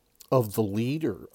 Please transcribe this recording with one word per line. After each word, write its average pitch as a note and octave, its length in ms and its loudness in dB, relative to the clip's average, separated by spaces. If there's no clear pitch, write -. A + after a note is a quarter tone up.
of A#2 240 4
the A2+ 80 2
leader A2+ 720 -2